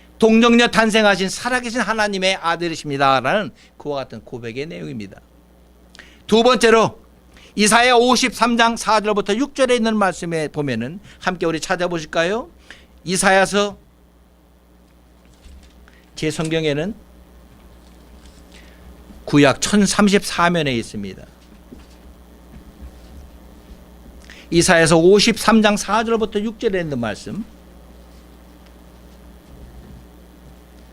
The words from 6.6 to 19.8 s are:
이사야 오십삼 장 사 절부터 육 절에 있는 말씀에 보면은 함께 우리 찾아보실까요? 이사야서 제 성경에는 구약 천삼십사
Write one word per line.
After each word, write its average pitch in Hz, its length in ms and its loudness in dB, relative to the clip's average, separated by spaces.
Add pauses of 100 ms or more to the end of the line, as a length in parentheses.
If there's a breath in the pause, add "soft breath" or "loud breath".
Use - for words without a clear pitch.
이사야 226 400 4
오십삼 240 600 2
장 233 200 2
사 214 240 0
절부터 208 360 -2
육 285 180 -4
절에 254 200 0
있는 226 220 0
말씀에 170 520 -4
보면은 139 520 -6 (180 loud breath)
함께 180 280 -4
우리 160 140 -2
찾아보실까요? 175 880 -4 (560 loud breath)
이사야서 190 720 0 (2500 soft breath)
제 156 160 -4
성경에는 160 640 -4 (2250 loud breath)
구약 143 360 4
천삼십사 196 880 2